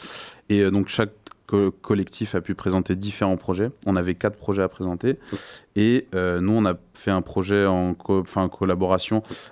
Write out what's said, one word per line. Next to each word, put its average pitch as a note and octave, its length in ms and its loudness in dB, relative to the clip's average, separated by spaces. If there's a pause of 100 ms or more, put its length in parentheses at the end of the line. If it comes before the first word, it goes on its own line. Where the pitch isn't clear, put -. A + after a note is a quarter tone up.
(500)
Et, G2+ 100 4
euh, G2 100 4
donc, G2 180 0
chaque G#2+ 240 -2 (340)
co-, G2+ 260 2
collectif - 640 -4
a F#2 60 -2
pu F#2 140 -6
présenter F#2 400 0
différents G2 440 -2
projets. F#2+ 320 -2 (160)
On F#2+ 100 2
avait F2+ 180 0
quatre G#2 220 -2
projets G2 260 -2
à F#2 60 2
présenter. F#2 500 -4 (580)
Et, A2+ 380 4
euh, F2+ 260 0
nous, F#2+ 120 2
on A2 140 4
a F2+ 80 2 (180)
fait - 180 -4
un F#2+ 120 2
projet G2 440 0
en F2+ 280 2
co-, G2 260 0
enfin, F#2 240 0
en F2 40 0
collaboration F#2 720 0 (300)